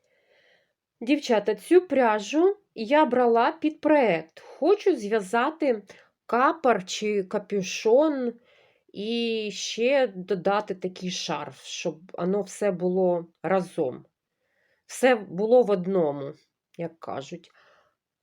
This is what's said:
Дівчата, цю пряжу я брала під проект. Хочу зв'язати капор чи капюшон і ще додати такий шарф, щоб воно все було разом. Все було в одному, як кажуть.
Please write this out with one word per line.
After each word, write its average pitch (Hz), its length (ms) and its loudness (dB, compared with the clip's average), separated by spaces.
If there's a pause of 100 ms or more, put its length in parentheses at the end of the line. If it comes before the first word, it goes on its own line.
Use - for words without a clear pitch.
(1040)
Дівчата, 220 520 0
цю 330 260 4
пряжу 269 760 2 (180)
я 277 300 4
брала 247 460 2
під 311 300 -4
проект. 240 580 2
Хочу 370 560 0
зв'язати 226 880 -2 (420)
капор 247 600 2
чи 208 380 -4
капюшон 226 1080 0 (600)
і 220 600 -4
ще 247 540 0
додати 190 680 -4
такий 185 360 -8
шарф, 147 520 -8
щоб 160 500 -10
воно 185 280 -2
все 196 300 -4
було 180 560 0 (140)
разом. 170 640 -4 (800)
Все 254 300 2
було 214 480 2
в 202 80 0
одному, 165 600 -2 (440)
як 165 220 -10
кажуть. 135 520 -12 (720)